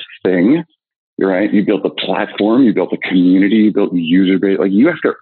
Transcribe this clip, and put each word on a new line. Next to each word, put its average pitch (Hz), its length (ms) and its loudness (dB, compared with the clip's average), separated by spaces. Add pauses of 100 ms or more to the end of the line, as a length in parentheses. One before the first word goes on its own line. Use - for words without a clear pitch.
(220)
thing, 117 400 2 (560)
right? 95 340 -2
You 101 120 0
built 101 200 -2
a 107 60 -4
platform, 104 720 -2
you 110 100 4
built 87 200 -4
a - 160 -8
community, 92 480 2
you 107 160 4
built 98 200 -2
a 90 60 -2
user 92 400 0
base. 98 220 0
Like, 95 120 0
you 113 140 2
have 170 160 -2
to 127 200 -2